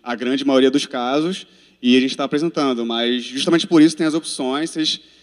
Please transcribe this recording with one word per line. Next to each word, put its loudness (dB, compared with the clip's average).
à -8
grande -4
maioria 6
dos 0
casos, -4
e 4
a 6
gente -2
tá -4
apresentando, -2
mas -2
justamente 0
por 6
isso 6
tem -2
as -2
opções, -4
vocês -4